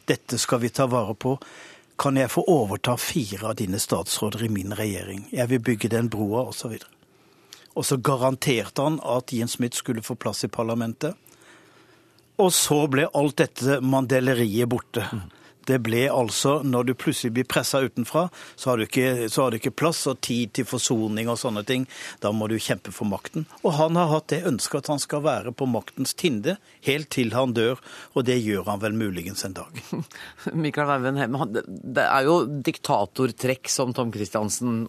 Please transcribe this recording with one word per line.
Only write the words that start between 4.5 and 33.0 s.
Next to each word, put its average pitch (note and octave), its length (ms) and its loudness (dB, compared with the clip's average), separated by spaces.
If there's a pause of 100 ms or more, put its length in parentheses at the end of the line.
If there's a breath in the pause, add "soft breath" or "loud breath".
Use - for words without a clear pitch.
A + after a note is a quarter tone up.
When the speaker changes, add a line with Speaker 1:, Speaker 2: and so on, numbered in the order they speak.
Speaker 1:
min G2 240 -4
regjering? G2 560 -6
Jeg B2 240 0
vil A#2+ 80 2
bygge A2+ 320 0
den A#2 160 2
broa», G#2+ 400 0
og G#2+ 80 -10
så A2+ 160 -8
videre. - 160 -14 (880 soft breath)
Og C#3 80 -2
så C#3 160 2
garanterte C3 800 2
han D#3 240 2
at B2+ 260 0
Ian A#2 160 0
Smith A#2+ 300 -2
skulle A2+ 240 -4
få - 160 -8
plass - 240 -4
i G#2+ 80 -2
parlamentet. A#2 640 -2 (1200 soft breath)
Og F#3+ 120 6
så D3+ 400 4
ble C3+ 240 4
alt D3 240 2
dette C#3 420 2
mandeleriet B2+ 880 2
borte. A#2 360 -2
Speaker 2:
Mm. G2 200 -6 (420 loud breath)
Speaker 1:
Det C3 160 4
ble A#2 240 2
altså, C3 560 2
når B2 240 2
du C3 80 2
plutselig B2+ 400 -2
blir B2+ 80 2
presset C3+ 460 0
utenfra, D3+ 380 0 (280 loud breath)
så - 140 -2
har B2 100 4
du G#2 60 0
ikke, B2+ 420 0
så - 160 0
har B2 80 2
du A2+ 60 0
ikke B2 180 -4
plass D#3+ 320 0
og C3 160 -2
tid A#2+ 320 -2
til B2+ 80 0
forsoning A2 640 0
og A#2 80 0
sånne G#2+ 320 -2
ting. C3 160 0 (400 loud breath)
Da G#2 80 2
må A2 160 0
du A2+ 80 0
kjempe G#2+ 340 -2
for - 140 -6
makten. G#2+ 400 -4 (180 loud breath)
Og F#3 140 4
han D#3+ 240 4
har E3+ 80 4
hatt D#3 240 0
det C#3 160 0
ønsket C3 380 -2
at D3+ 80 -2
han C#3 80 -2
skal D3 240 -4
være A#2+ 260 0
på C3 160 -2
maktens A#2+ 480 -2
tinde C#3 400 0 (320 soft breath)
helt D3 220 0
til A2+ 260 0
han B2+ 160 2
dør, A#2 240 2 (400 loud breath)
og C3 80 2
det B2 160 4
gjør G#2 300 0
han G2+ 100 -2
vel G#2+ 160 0
muligens G2 480 -4
en F#2+ 140 -6
dag. F2 240 -14 (100)
Speaker 2:
<laughs> - 720 -6
Mikael D3 240 0
Verven C3+ 320 0
Hem, B2 160 -2
han, B2+ 160 -2
det, A2 160 -2
det B2+ 400 -2
er C3+ 160 4
jo E3 140 6 (260)
diktatortrekk B2+ 1040 0